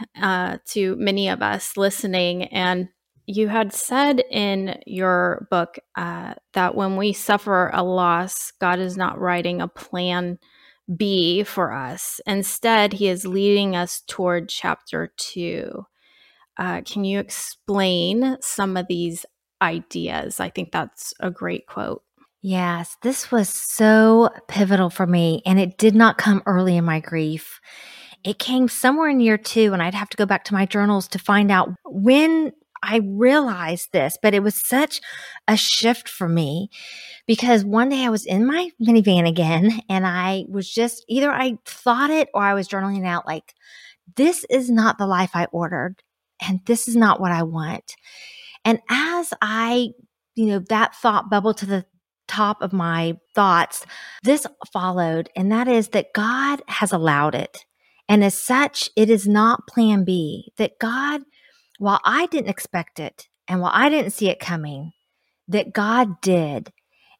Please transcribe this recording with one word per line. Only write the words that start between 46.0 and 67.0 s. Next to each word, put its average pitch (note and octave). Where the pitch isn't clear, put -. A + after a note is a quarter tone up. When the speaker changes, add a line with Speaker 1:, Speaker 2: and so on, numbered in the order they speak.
Speaker 2:
and F#3
this A#3
is A#3
not A3
what F3+
I E3+
want." D#3+
And A3+
as D#4+
I, A#3
you A3
know, G3+
that G#3+
thought G#3+
bubbled G#3
to G3
the F#3+
top G#3
of F3+
my E3
thoughts, F#3
this D4
followed, F3+
and F#3
that A#3+
is A3+
that -
God C4+
has -
allowed D3+
it. -
And G#3
as G3
such, C#4
it A3
is G3+
not G#3+
plan G#3+
B, F3
that G#3
God, C#4
while G3+
I D4
didn't C#4+
expect -
it, -
and F3+
while F3+
I B3
didn't C#4
see G3+
it F3
coming, D3+
that G3
God G#3+
did. E3